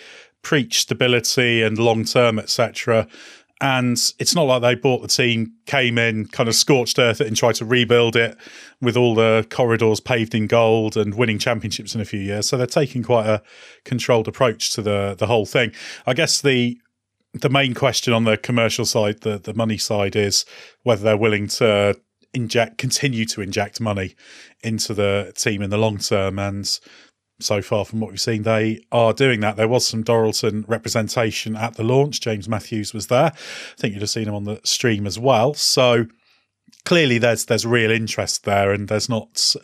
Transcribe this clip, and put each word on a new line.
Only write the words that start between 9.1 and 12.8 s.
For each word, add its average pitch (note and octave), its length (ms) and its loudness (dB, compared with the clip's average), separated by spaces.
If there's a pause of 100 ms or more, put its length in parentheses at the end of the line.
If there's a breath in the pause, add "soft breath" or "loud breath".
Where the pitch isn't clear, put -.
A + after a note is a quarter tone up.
the A2 360 4
corridors A2+ 480 2
paved A#2 360 -2
in A2 120 0
gold A2+ 500 2
and G#2 180 -2
winning A2+ 240 0
championships A2 560 -4
in A#2 60 -4
a G2+ 40 -6
few G2+ 160 -8
years. G2+ 260 -4
So C#3 100 -2
they're B2 100 -2
taking C3+ 360 -2